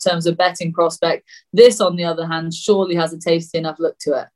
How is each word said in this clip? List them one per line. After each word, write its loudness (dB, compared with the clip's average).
terms 0
of 0
betting -2
prospect. -2
This, 6
on 0
the -4
other -4
hand, -4
surely 0
has 0
a -12
tasty -2
enough -6
look -2
to 0
it. -10